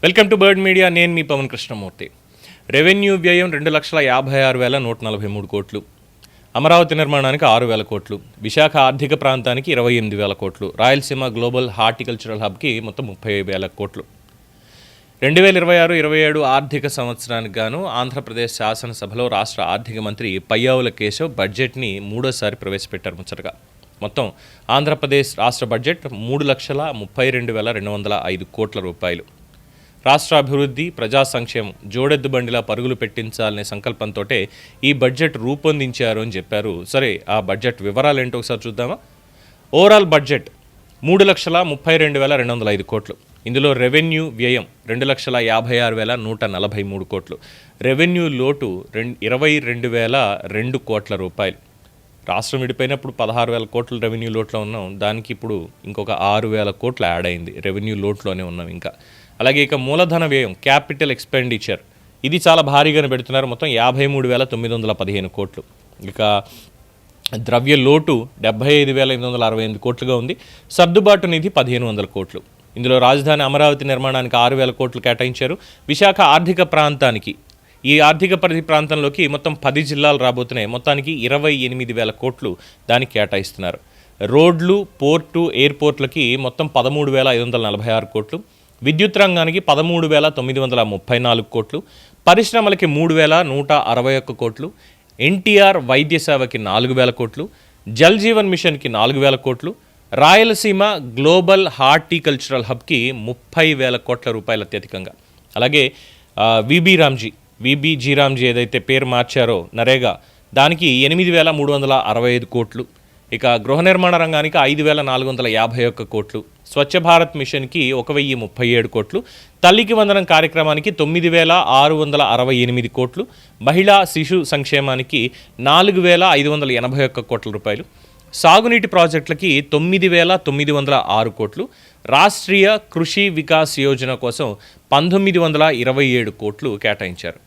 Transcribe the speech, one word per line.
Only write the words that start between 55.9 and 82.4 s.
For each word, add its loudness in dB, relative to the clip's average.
ఆరు 0
వేల -2
కోట్లు -6
యాడ్ -2
అయింది, -8
రెవెన్యూ -6
లోటులోనే -6
ఉన్నాం -12
ఇంకా. -12
అలాగే 2
ఇక -2
మూలధన 0
వ్యయం, -2
క్యాపిటల్ 0
ఎక్స్‌పెండిచర్, -4
ఇది -2
చాలా 6
భారీగానే 4
పెడుతున్నారు, -2
మొత్తం -6
యాభై 2
మూడు -2
వేల 0
తొమ్మిది -6
వందల -4
పదిహేను -4
కోట్లు. -10
ఇక -2
ద్రవ్య 2
లోటు 2
డెబ్బై 2
ఐదు 2
వేల 0
ఎనిమిది -4
వందల -2
అరవై 0
ఎనిమిది -6
కోట్లుగా -2
ఉంది. -4
సర్దుబాటు 4
నిధి -2
పదిహేను 0
వందల -4
కోట్లు. -10
ఇందులో 2
రాజధాని 4
అమరావతి 2
నిర్మాణానికి -2
ఆరు 4
వేల 0
కోట్లు -6
కేటాయించారు. -2
విశాఖ 4
ఆర్థిక 4
ప్రాంతానికి, 0
ఈ 4
ఆర్థిక 4
పరిధి 0
ప్రాంతంలోకి 0
మొత్తం -4
పది -2
జిల్లాలు 2
రాబోతున్నాయి, -2
మొత్తానికి -2
ఇరవై 0
ఎనిమిది -4
వేల -2
కోట్లు -6